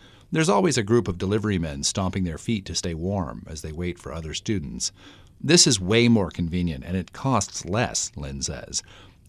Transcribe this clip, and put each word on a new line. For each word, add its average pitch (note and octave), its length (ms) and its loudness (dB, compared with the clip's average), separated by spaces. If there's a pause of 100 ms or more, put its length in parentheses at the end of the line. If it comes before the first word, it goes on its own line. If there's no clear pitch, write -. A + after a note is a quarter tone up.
(300)
there's D#3+ 180 2
always G3 300 4
a G#2+ 60 2
group A2 240 4
of F2 100 -4
delivery G2+ 400 0
men C#2+ 240 -4
stomping F#2 400 0
their D#2+ 160 -2
feet G#2+ 280 -2
to E2 100 -8
stay F2 180 -4
warm E2 540 -4
as D#2 140 -12
they D#2+ 100 -8
wait F2 260 -4
for C#2 140 -10
other D#2 220 -8
students. - 580 -4 (480)
"This E3+ 260 6
is A#2 140 4
way A2+ 260 4
more G#2 240 6
convenient, E2+ 540 -2
and F2+ 120 -2
it F2+ 160 -4
costs - 520 -2
less," G2+ 500 -2
Lin C#2 280 -8
says. - 420 -6 (440)